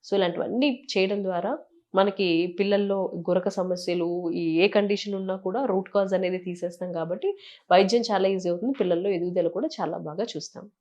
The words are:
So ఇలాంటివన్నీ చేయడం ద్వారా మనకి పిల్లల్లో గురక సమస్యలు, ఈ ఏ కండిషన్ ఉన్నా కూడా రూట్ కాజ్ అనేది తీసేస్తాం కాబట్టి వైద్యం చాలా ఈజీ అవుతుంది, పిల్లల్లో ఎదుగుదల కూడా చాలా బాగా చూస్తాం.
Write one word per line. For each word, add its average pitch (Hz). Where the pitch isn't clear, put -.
So -
ఇలాంటివన్నీ 196
చేయడం 196
ద్వారా 185
మనకి 196
పిల్లల్లో 196
గురక 180
సమస్యలు, 180
ఈ 170
ఏ 185
కండిషన్ 202
ఉన్నా 190
కూడా 190
రూట్ 190
కాజ్ 196
అనేది 185
తీసేస్తాం 175
కాబట్టి 170
వైద్యం 196
చాలా 190
ఈజీ 185
అవుతుంది, 214
పిల్లల్లో 185
ఎదుగుదల 175
కూడా 233
చాలా 165
బాగా 165
చూస్తాం. -